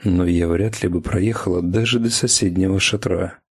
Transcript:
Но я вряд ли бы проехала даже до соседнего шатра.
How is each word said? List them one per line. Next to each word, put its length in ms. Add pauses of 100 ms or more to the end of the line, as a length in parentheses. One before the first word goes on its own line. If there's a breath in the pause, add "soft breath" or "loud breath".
Но 240
я 220
вряд 340
ли 60
бы 140
проехала 600
даже 380
до 100
соседнего 680
шатра. 600 (120)